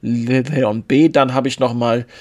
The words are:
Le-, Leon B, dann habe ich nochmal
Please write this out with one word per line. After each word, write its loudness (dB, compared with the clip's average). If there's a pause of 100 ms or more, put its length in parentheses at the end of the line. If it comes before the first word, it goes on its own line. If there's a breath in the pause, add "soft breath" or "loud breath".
Le-, -2
Leon -2
B, 4
dann 2
habe -2
ich -6
nochmal -2 (140 loud breath)